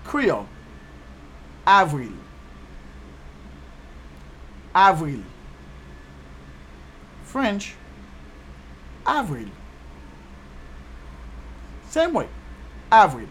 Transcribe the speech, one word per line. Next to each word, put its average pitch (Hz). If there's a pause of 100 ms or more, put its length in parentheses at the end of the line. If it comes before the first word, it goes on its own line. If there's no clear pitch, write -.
Creole, 233 (1160)
avril. 151 (2750)
Avril. 165 (2000)
French, 214 (1300)
avril. 170 (2500)
Same 330
way, 190 (640)
avril. 151